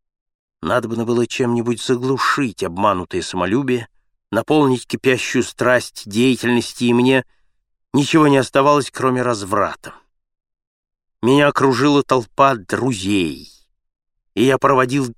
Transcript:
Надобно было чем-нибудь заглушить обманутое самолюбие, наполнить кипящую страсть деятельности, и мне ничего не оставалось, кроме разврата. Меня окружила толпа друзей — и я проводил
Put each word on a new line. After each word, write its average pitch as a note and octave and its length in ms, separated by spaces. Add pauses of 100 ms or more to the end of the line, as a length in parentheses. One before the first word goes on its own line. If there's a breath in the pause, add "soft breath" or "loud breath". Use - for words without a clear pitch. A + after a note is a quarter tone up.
(640)
Надобно A2+ 420
было A#2 220
чем-нибудь A#2+ 560
заглушить B2+ 800
обманутое F#2 600
самолюбие, A2+ 680 (420)
наполнить C3 560
кипящую B2+ 560
страсть - 680
деятельности, A#2+ 760
и A#2+ 100
мне B2+ 300 (680)
ничего D3 360
не C#3 100
оставалось, C#3 520
кроме B2+ 320
разврата. G2+ 720 (1300)
Меня C#3+ 280
окружила C#3 540
толпа C3+ 520
друзей — G2 960 (840)
и A2 100
я C3 140
проводил C3 600